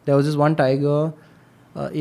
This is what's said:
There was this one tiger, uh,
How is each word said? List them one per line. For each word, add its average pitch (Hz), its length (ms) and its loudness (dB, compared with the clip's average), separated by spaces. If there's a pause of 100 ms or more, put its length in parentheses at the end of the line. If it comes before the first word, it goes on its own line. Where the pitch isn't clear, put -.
There 143 100 2
was 143 140 2
this 151 100 -4
one 151 160 2
tiger, 147 560 0 (600)
uh, 143 140 -8 (120)